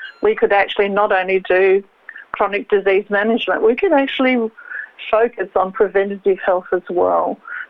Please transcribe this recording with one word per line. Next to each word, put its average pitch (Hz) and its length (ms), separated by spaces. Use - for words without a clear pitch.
we 214 100
could 214 200
actually 202 360
not 208 220
only 190 360
do 190 360
chronic 196 380
disease 196 400
management, 214 580
we 240 80
could 339 220
actually 262 380
focus 214 500
on 190 120
preventative 196 720
health 185 280
as 180 160
well. 180 460